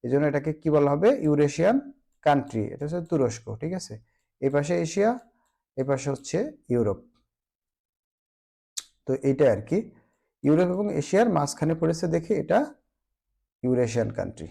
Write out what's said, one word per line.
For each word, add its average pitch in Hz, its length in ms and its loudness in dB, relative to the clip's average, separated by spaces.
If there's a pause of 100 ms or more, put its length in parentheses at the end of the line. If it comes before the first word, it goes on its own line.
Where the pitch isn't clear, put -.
এই 120 60 -6
জন্য 143 160 2
এটাকে 147 280 -2
কি 156 160 -4
বলা 147 220 4
হবে? 202 300 2
ইউরেশিয়ান 156 680 2 (300)
কান্ট্রি, 135 440 0
এটা - 200 -8
হচ্ছে 170 160 -6
তুরস্ক, 120 540 -2
ঠিক 160 180 -8
আছে? 110 260 -12 (400)
এই 135 100 0
পাশে 147 300 0
এশিয়া, 202 400 0 (580)
এ 131 60 -2
পাশে 135 260 -2
হচ্ছে 196 420 -4 (180)
ইউরোপ। 113 280 2 (2000)
তো 131 80 -2
এইটা 135 380 2
আর 107 100 0
কি, 185 300 -4 (520)
ইউরোপ 156 240 4
এবং 196 260 -2
এশিয়ার 190 360 2
মাঝখানে 156 460 0
পড়েছে 165 320 -2
দেখে 165 280 -2
এটা 180 380 0 (920)
ইউরেশিয়ান 117 480 0
কান্ট্রি। 92 400 -8